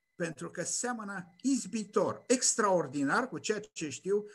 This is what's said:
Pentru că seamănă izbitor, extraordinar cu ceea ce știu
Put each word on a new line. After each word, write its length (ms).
Pentru 360
că 120
seamănă 760
izbitor, 880
extraordinar 1000
cu 80
ceea 220
ce 300
știu 460